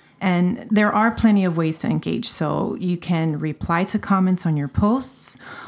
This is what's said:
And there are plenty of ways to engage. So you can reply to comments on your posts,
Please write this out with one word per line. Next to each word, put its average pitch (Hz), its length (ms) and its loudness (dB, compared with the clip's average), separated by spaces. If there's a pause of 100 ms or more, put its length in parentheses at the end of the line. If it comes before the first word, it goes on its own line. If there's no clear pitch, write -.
(200)
And 180 500 0
there 214 220 4
are 220 200 2
plenty 208 320 4
of 170 120 0
ways 160 220 0
to - 80 -4
engage. 160 420 -2
So - 520 -2
you 180 160 0
can 160 420 -2
reply 156 460 -2
to 208 140 -4
comments 190 460 2
on 160 120 2
your 143 120 -2
posts, - 720 -2 (280)